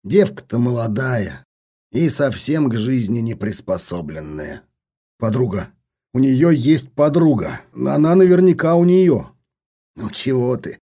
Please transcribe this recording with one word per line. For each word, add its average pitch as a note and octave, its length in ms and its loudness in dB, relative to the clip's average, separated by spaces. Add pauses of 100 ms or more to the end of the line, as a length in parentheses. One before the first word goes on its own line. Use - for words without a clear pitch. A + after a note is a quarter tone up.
Девка-то A#2+ 560 0
молодая A#2+ 840 -4 (480)
и C3+ 160 0
совсем C#3+ 600 -2
к A2+ 60 -4
жизни A#2 440 -2
не A2+ 160 -6
приспособленная. D#2 1300 -8 (540)
Подруга. A2 520 -2 (440)
У B2 60 0
неё C3+ 300 4
есть D3 420 0
подруга. E3 720 0 (120)
Она C#3+ 420 0
наверняка F3+ 600 4
у F3 80 4
неё. F3+ 440 4 (680)
Ну A2 140 -10
чего B2+ 480 -2
ты? - 300 -14